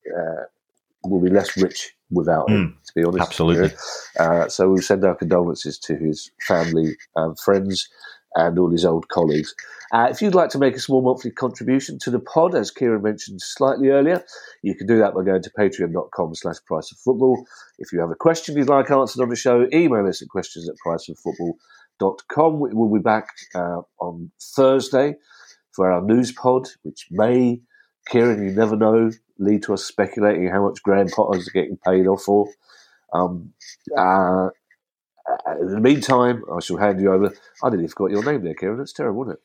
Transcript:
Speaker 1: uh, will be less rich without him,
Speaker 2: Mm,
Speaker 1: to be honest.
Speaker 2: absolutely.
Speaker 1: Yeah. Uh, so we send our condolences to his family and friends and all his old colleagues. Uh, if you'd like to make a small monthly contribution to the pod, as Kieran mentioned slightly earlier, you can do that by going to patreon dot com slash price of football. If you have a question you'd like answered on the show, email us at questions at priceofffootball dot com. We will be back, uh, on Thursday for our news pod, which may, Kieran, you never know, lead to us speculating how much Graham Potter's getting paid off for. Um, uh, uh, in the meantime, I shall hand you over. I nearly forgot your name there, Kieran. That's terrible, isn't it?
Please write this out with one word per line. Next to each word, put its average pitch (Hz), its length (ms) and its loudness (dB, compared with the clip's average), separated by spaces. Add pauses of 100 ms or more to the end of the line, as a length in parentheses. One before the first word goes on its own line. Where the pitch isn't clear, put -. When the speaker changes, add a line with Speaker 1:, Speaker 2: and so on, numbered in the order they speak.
(160)
Speaker 1:
uh, 82 280 -6 (640)
will 92 160 0
be 90 80 2
less 98 280 2
rich - 340 -2 (180)
without 82 400 0
him, 95 300 0
Speaker 2:
Mm, - 80 -20
Speaker 1:
to - 80 -20
be 82 80 2
honest. 87 240 0
Speaker 2:
absolutely. 85 440 2 (440)
Speaker 1:
Yeah. - 80 2
Uh, 85 260 2
so 95 200 2
we 95 120 4
send 95 220 0
our 92 120 2
condolences 85 640 -2
to - 180 -6
his 78 340 -4 (160)
family 82 480 0 (200)
and 80 240 -2
friends 98 500 -2 (460)
and 85 220 2
all 90 140 2
his 85 140 0
old 82 240 0
colleagues. 78 440 0 (380)
Uh, 117 180 2
if - 120 -6
you'd 208 120 2
like 175 160 4
to - 80 -8
make 135 180 2
a 131 40 -10
small 131 220 0
monthly 127 280 -2
contribution 131 720 -4
to - 100 -6
the 123 100 0
pod, 165 360 0
as 107 160 -2
Kieran 117 320 0
mentioned 104 380 -6
slightly 135 480 0
earlier, 143 340 2 (380)
you 98 140 -4
can 95 120 -12
do 113 120 4
that 101 140 2
by 92 100 -2
going 95 180 0
to - 100 -16
patreon 95 420 -2
dot 87 180 -6
com 82 240 -6
slash 82 200 -8 (100)
price 80 260 -8
of - 80 -20
football. 127 460 2 (340)
If - 120 -14
you 90 80 -4
have 85 100 -2
a 82 60 -6
question 165 420 0
you'd 135 120 0
like 139 200 2
answered 131 320 0
on 120 80 0
the 120 60 -4
show, 123 380 2
email 131 340 2
us 90 140 -4
at - 80 -20
questions 85 400 -10
at - 60 -12 (100)
priceofffootball 85 680 -6 (460)
dot 98 220 0 (100)
com. 156 280 2
We 120 140 -4
will 110 200 2
be 104 80 2
back, 107 260 0 (280)
uh, 87 260 -4 (180)
on 85 320 -10 (240)
Thursday 135 600 2 (580)
for 92 180 2
our 90 100 2
news 117 300 2
pod, 127 380 0 (140)
which - 280 -16
may, 120 480 2 (480)
Kieran, 117 360 2
you 95 80 -4
never 110 240 2
know, 110 360 4 (280)
lead 101 240 0
to 107 100 -2
us 98 100 -6
speculating 98 640 0
how 98 200 0
much - 160 -6
Graham 98 260 2
Potter's 95 400 0
getting 92 280 -2
paid 92 300 2
off 95 160 0
for. 101 240 2 (680)
Um, 87 380 -4 (460)
uh, 92 500 2
uh, - 20 -4 (1120)
in 90 80 -4
the 101 100 -4
meantime, 123 640 2 (120)
I 87 40 -4
shall 85 180 -6
hand 98 240 2
you 98 100 4
over. 95 220 2 (300)
I 123 60 0
nearly 87 180 -2
forgot 117 240 -4
your 101 120 -2
name 139 200 -2
there, 80 100 -6
Kieran. 101 240 -6
That's 139 160 -12
terrible, 123 300 -6
isn't 104 100 -10
it? - 120 -16